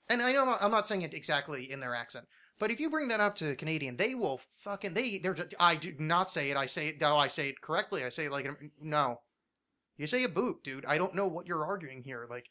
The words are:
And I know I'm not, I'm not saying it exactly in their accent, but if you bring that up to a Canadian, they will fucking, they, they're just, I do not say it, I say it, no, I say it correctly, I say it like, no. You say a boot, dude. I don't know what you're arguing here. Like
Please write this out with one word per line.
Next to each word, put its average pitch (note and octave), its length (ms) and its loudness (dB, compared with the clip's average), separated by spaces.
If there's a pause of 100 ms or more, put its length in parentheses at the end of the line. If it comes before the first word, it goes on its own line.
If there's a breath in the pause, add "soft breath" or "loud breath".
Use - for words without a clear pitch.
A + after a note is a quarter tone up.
And A#3+ 140 4
I B3+ 100 4
know C4+ 100 6
I'm C4 40 6
not, A3+ 160 2
I'm G#3 80 6
not G#3+ 180 4
saying G3 140 0
it D3 120 -6
exactly C#3+ 560 -2
in C#3 100 -6
their B2 140 -4
accent, A#2 320 -6 (320 soft breath)
but G#3+ 120 0
if A3+ 100 -2
you D#4 100 0
bring D4+ 180 0
that A3 120 0
up G#3 160 4
to D#3 140 -2
a C3+ 60 -2
Canadian, D3 400 -4
they A3 180 2
will D#3+ 260 0 (100)
fucking, G3+ 440 -8
they, A3 240 0
they're F3+ 160 0
just, D#3 260 -6
I E3+ 160 6
do D#3 220 -6
not E3+ 320 2
say C#3 200 0
it, C#3 60 0
I C3+ 100 2
say D3+ 220 -2
it, D3+ 120 -6
no, D3+ 160 6
I C#3+ 120 6
say C#3 200 -2
it C3+ 120 -8
correctly, E3+ 440 -2
I B2+ 40 -2
say D#3 160 -4
it C#3+ 80 -4
like, C3+ 160 -4 (320)
no. D3 400 0 (760)
You C#3+ 100 -6
say B3 180 2
a B3+ 60 2
boot, F#3 340 -2
dude. C3+ 220 -8
I D3 100 2
don't F#3 180 0
know G3 120 0
what F3 200 -4
you're E3 200 -2
arguing D#3 360 -8
here. A#2+ 280 -10
Like B2 200 -10